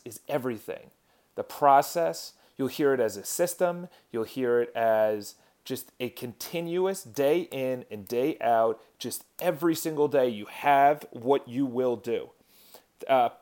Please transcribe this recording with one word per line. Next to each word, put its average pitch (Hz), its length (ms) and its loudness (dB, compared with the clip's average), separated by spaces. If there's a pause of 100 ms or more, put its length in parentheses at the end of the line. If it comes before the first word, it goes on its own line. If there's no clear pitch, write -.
is 117 220 -14
everything. 127 640 -6 (420)
The 110 100 -6
process, 147 920 2 (220)
you'll 131 120 -2
hear 139 260 2
it 123 60 2
as 107 180 0
a 95 80 -12
system. 175 640 -2 (240)
You'll 113 140 -4
hear 120 360 2
it 120 140 -4
as 110 580 2 (320)
just - 340 -8
a 123 100 -4
continuous 170 920 -4
day 139 480 0
in 131 400 -4
and 104 180 -12
day 123 340 0
out, 113 380 2 (200)
just - 260 -8 (160)
every 170 320 0
single 151 340 0
day 127 220 2
you 104 160 -6
have 143 640 2
what 135 380 0
you 127 180 -2
will 123 300 0
do. 113 340 -6 (800)
Uh, 127 220 4 (120)